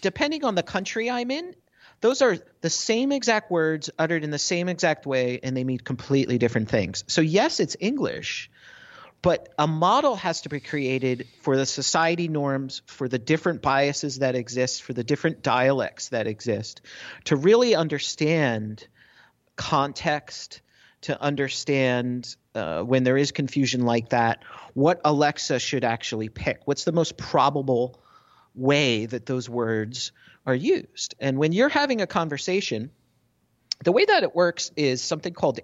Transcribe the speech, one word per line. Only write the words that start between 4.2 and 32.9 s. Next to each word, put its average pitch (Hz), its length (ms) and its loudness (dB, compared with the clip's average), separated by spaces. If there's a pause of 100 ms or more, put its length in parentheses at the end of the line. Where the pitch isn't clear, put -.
in 151 60 -4
the 147 80 -4
same 175 320 -2
exact 165 380 0
way, 127 340 0
and 131 160 -4
they 127 60 -2
mean 127 160 -2
completely 131 580 0
different 113 320 2
things. 101 380 0
So - 140 2
yes, 196 380 2
it's - 200 0
English, - 720 -6 (720)
but - 340 2
a 151 80 2
model 202 500 2
has 180 260 -4
to 143 80 -12
be 143 100 -6
created 127 680 -2 (140)
for 135 160 2
the 135 80 2
society 165 600 0
norms, 139 580 -4
for - 220 -8
the 127 100 -2
different 156 460 0
biases 139 560 2
that 131 160 0
exist, 123 480 -2
for 135 100 -10
the 120 100 -4
different 143 380 0
dialects 127 680 2
that 113 180 -2
exist, 107 540 -4 (420)
to - 120 2
really 220 380 6
understand 147 1120 0 (680)
context, - 1080 -4 (400)
to - 180 -6
understand, 131 1160 -2 (180)
uh, 82 300 -4
when 127 200 2
there 127 140 4
is 139 140 2
confusion 131 540 -2
like 117 240 2
that, 117 340 2 (320)
what 160 280 2
Alexa 147 540 2
should 123 260 -2
actually 113 460 -2
pick. - 360 -4
What's 143 180 -2
the 170 80 0
most 160 260 0
probable 131 840 0 (560)
way 131 500 2
that 117 220 -8
those 127 200 -4
words 117 640 -4 (360)
are 131 80 2
used? - 640 -2
And 135 180 -2
when 156 140 2
you're 233 180 4
having 277 320 0
a 180 60 -2
conversation, 160 800 -2 (920)